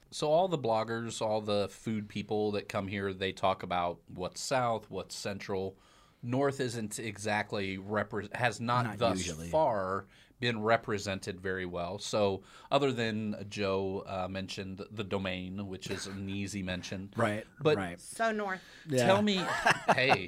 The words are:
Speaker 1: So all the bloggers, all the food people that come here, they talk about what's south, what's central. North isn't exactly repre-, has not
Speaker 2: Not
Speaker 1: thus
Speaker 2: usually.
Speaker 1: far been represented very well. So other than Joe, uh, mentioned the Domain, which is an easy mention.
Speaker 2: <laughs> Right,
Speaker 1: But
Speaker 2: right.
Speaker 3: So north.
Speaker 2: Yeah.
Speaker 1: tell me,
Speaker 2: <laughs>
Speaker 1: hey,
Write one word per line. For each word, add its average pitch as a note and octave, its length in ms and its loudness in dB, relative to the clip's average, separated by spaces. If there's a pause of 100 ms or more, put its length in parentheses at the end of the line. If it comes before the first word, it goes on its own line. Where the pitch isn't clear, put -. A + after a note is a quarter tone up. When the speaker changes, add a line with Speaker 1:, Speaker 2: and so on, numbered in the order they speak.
(120)
Speaker 1:
So - 200 0
all E3+ 160 6
the E3+ 120 0
bloggers, A2+ 600 0
all A2 200 2
the G2+ 280 2
food G#2+ 380 -4
people G#2 440 0
that G2+ 180 -2
come G2 180 0
here, G2 260 -2
they F#2+ 180 -2
talk F#2+ 320 2
about F2 360 0 (140)
what's F2+ 280 -6
south, A#2+ 480 0
what's F#2 260 -8
central. G2 600 -4 (460)
North C3+ 360 2
isn't A#2 400 -4
exactly G#2 760 -2
repre-, G#2 580 -2
has B2 240 0
not A#2+ 260 2
Speaker 2:
Not G#2+ 120 -6
Speaker 1:
thus A2 220 2
Speaker 2:
usually. E2+ 300 -4
Speaker 1:
far G2 560 2 (340)
been A#2 220 0
represented G#2 800 0
very F#2 240 -2
well. F2 320 -4
So G2+ 460 2 (280)
other C#3 220 4
than A2 560 -2
Joe, G2 580 0
uh, F#2+ 220 -4
mentioned F#2+ 520 -8 (100)
the G#2+ 120 -6
Domain, F#2+ 640 -4
which F#2+ 220 -8
is F#2 180 -6
an G2 220 -6
easy G2 340 -4
mention. F#2 500 -6
Speaker 2:
<laughs> - 40 -10
Right, A2 260 0 (160)
Speaker 1:
But D3+ 180 4
Speaker 2:
right. F2+ 220 -4
Speaker 3:
So - 320 -2
north. G3+ 300 -4 (260)
Speaker 2:
Yeah. B2+ 200 4
Speaker 1:
tell G3 160 8
me, G3+ 140 4
Speaker 2:
<laughs> - 580 2
Speaker 1:
hey, B2+ 320 4